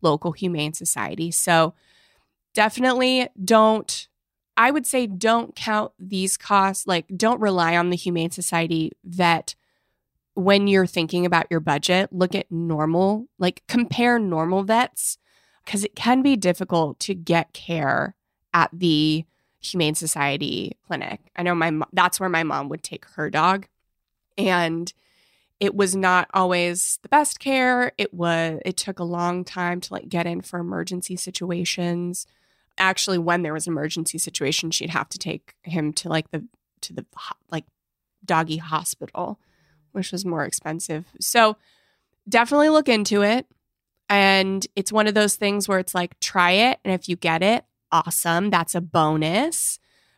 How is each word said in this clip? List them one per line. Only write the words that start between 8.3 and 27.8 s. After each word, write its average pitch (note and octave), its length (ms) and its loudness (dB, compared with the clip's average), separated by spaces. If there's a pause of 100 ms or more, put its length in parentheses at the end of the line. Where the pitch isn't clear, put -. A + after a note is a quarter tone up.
Society E3 600 -2 (120)
vet F3 520 0 (800)
when G3+ 340 4
you're F#3+ 200 4
thinking F3 380 -2
about E3+ 240 2
your E3 100 0
budget. D#3 540 0
Look F3+ 220 0
at - 160 -6
normal, E3+ 760 0 (100)
like, F#3 300 -2
compare A#3+ 520 2
normal F3+ 440 0
vets, A3+ 540 -2 (480)
'cause G3 180 -4
it - 120 -6
can B3+ 260 2
be C#4 140 4
difficult F3 680 0
to G3+ 120 -4
get E3 400 0
care D3 600 -2 (380)
at E3+ 200 2
the D#3+ 520 2 (340)
Humane D#3 360 -2
Society C#3+ 840 -4 (100)
clinic. - 320 -8 (160)
I F3 80 -6
know F3 120 0
my E3 160 0
mo-, D#3 220 -2
that's F3+ 260 2
where F#3+ 100 -2
my E3 140 -2
mom C#3+ 260 -6
would D#3 140 -10
take - 220 -14 (100)
her D3+ 140 -6
dog, F3+ 380 0 (720)
and F3 540 0 (680)
it G3 160 0
was G3 200 2
not F3+ 380 2
always F3 680 0
the - 80 -14
best D4 320 2
care. B3+ 560 2